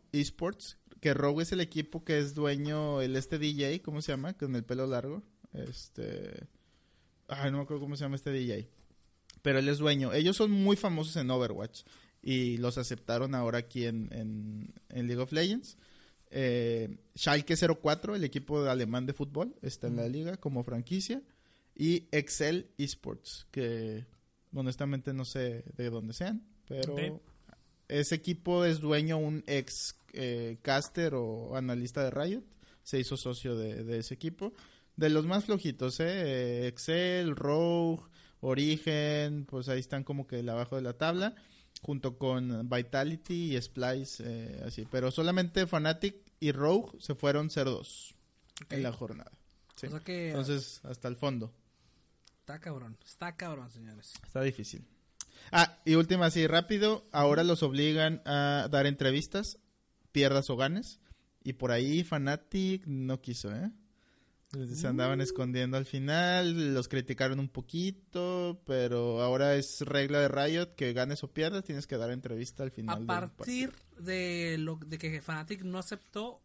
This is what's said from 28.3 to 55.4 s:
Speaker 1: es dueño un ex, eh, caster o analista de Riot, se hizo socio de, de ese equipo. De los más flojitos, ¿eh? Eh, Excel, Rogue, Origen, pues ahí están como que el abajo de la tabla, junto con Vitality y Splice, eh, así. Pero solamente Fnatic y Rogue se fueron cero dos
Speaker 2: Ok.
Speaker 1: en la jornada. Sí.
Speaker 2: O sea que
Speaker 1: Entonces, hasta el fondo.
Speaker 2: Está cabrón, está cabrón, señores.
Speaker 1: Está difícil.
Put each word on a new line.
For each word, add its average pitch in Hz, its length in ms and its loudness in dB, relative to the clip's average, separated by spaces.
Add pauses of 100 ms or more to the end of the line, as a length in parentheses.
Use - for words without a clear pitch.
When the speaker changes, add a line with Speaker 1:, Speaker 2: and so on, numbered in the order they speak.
Speaker 1:
es 160 160 4
dueño 151 380 2
un 151 280 -2
ex, - 480 -2 (180)
eh, 117 500 -4
caster 143 520 0
o 117 400 -4
analista 123 480 -2
de 131 80 2
Riot, 165 320 -2 (400)
se - 160 -2
hizo 131 180 -2
socio 123 400 -4
de, 110 280 -4
de 117 140 -2
ese 113 140 -6
equipo. 175 420 -6 (420)
De 156 120 4
los 156 180 4
más 196 180 2
flojitos, 139 560 0
¿eh? 165 80 2
Eh, 127 580 0
Excel, 170 720 0
Rogue, 165 640 2 (380)
Origen, 151 1040 0
pues 131 240 -6
ahí 131 100 0
están 135 240 -4
como 139 240 -6
que 123 140 -4
el 120 80 -4
abajo 120 260 -2
de 131 80 -2
la 120 120 -4
tabla, 175 420 0 (440)
junto 131 380 -4
con 123 500 -2
Vitality 143 880 0
y 120 60 0
Splice, 127 640 -4
eh, 117 400 -8
así. 113 240 -8
Pero 127 220 2
solamente 180 560 2
Fnatic 160 480 2 (240)
y 151 100 4
Rogue 151 500 2
se - 140 -6
fueron 147 360 2
cero 135 200 2
dos - 460 -8 (480)
Speaker 2:
Ok. - 80 -12
Speaker 1:
en 139 100 -2
la 123 100 -2
jornada. - 380 -12 (460)
Sí. 131 100 -10
Speaker 2:
O 135 40 -8
sea 156 100 -8
que 175 300 -6
Speaker 1:
Entonces, 139 520 -2
hasta 127 240 -10
el 123 80 -4
fondo. 120 400 -4 (880)
Speaker 2:
Está 156 200 -14
cabrón, 123 440 -10
está 175 320 -12
cabrón, 143 340 -10
señores. 113 440 -18 (100)
Speaker 1:
Está - 160 -6
difícil. 127 460 -4 (640)